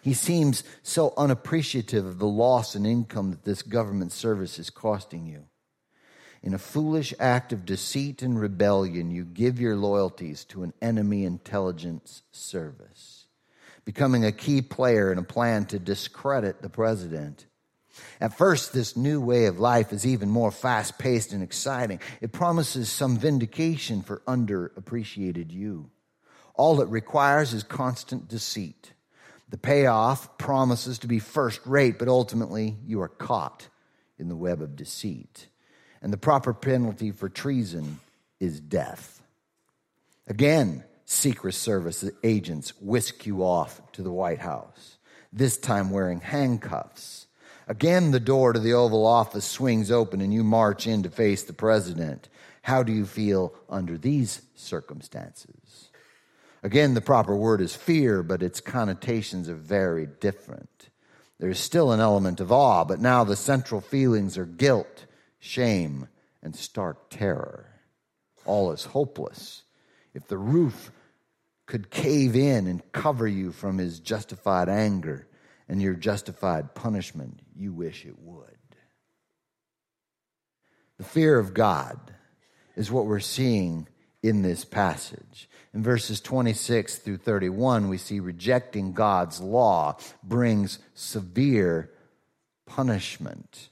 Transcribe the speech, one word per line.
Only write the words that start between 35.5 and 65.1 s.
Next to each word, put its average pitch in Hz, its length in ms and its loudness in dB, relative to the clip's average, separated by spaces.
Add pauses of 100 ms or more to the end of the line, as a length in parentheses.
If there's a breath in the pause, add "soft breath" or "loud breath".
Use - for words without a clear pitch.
And 101 120 -4
the 101 40 -4
proper 135 360 2
penalty 113 580 -2
for 98 160 -8
treason 85 720 -4 (400)
is 82 200 -4
death. - 640 -8 (1040)
Again, 113 560 2 (220)
Secret 110 480 -2
Service 92 520 -4 (180)
agents 87 560 0
whisk 110 460 -2
you 98 160 -4
off 87 400 0 (120)
to 95 100 -12
the 90 80 -6
White 87 280 -2
House, - 580 -12 (360 soft breath)
this 117 240 0
time 101 320 -2
wearing 92 320 -2
handcuffs. - 1080 -4 (400 loud breath)
Again, 160 440 4
the 131 80 4
door 127 340 4
to 113 60 2
the 113 140 2
Oval 113 320 4
Office 110 400 4
swings 113 460 0
open 113 300 2
and 98 120 0
you 113 100 2
march 107 440 4
in 107 160 0
to 90 60 -4
face 101 340 2
the - 100 -14
president. 87 760 0 (320 loud breath)
How 131 220 2
do 113 100 0
you 107 120 0
feel 95 480 0 (160)
under 90 280 -6
these 127 440 -2 (140)
circumstances? - 1300 -14 (720 soft breath)
Again, 135 320 4
the 117 80 2
proper 104 340 4
word 107 240 4
is 90 160 0
fear, 131 460 2
but 87 220 -2
its 90 180 -4
connotations 101 880 -4
are 85 60 -8
very 82 500 -2
different. - 840 -8 (500 soft breath)
There 90 100 -2
is 92 100 -4
still 160 320 4
an 110 80 4
element 98 400 4
of 95 120 0
awe, 120 320 8
but 80 160 -2
now 123 240 6
the 101 120 2
central 123 460 0
feelings 110 560 2
are 92 80 -6
guilt, 101 600 0 (340 soft breath)